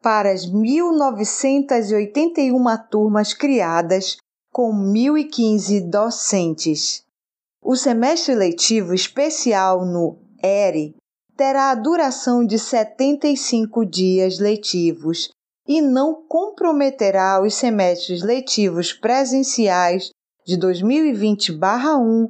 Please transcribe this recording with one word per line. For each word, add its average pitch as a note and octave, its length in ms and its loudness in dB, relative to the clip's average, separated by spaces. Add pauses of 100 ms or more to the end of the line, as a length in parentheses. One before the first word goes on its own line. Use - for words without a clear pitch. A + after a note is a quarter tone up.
para G#3+ 300 2
as F3+ 160 -4
mil B3 460 0
novecentas C4+ 960 0
e G#3+ 60 0
oitenta D4+ 440 -2
e C4 120 2
uma B3 260 2
turmas G#3+ 560 0
criadas F#3 800 0 (360)
com A3+ 200 -2
mil G#3+ 460 2
e D4 60 0
quinze G#3 560 0
docentes. F3 1200 -2 (560)
O - 140 -2
semestre C4 640 0
letivo F#3 580 0
especial F#3+ 920 0
no F3 360 -2 (200)
ere F#3 540 0 (420)
terá C4+ 360 2
a - 20 2
duração B3+ 720 0
de G#3 100 0
setenta C4 680 0
e C#4+ 100 2
cinco A3+ 480 0
dias F#3 540 0
letivos E3+ 920 -2 (360)
e D4+ 160 2
não C#4 320 2
comprometerá C4+ 1300 0
os G3+ 120 0
semestres F3+ 680 0
letivos G#3 680 0
presenciais A3 1200 0 (360)
de F3+ 100 -2
dois F3+ 240 0
mil C4 240 2
e D4 80 2
vinte G#3 380 0
barra A#3 480 0
um A3+ 320 2